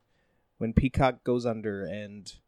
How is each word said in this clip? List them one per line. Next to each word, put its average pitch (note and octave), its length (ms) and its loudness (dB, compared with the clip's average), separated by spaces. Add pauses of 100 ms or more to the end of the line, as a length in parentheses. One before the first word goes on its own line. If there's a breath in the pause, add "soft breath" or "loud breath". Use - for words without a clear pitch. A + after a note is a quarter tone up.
(580)
when A2+ 140 -2
Peacock C3 500 4
goes B2 240 0
under G#2+ 380 -4
and G2+ 480 -10 (160)